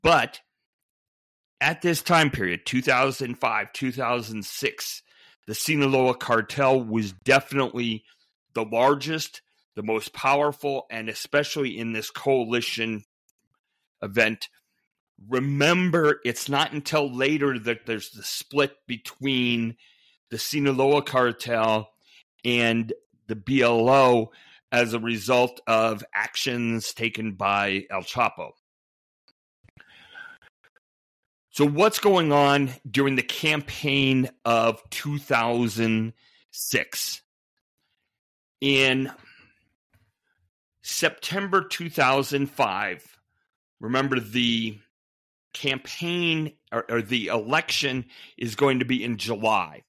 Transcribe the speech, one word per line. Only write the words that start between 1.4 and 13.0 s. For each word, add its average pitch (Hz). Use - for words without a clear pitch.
at 156
this 170
time 160
period, 90
two 127
thousand 127
five, 107
two 127
thousand 117
six, -
the 107
Sinaloa 135
cartel 131
was 107
definitely 127
the 113
largest, 139
the 107
most 110
powerful, 143
and 110
especially 139
in 117
this 110
coalition 113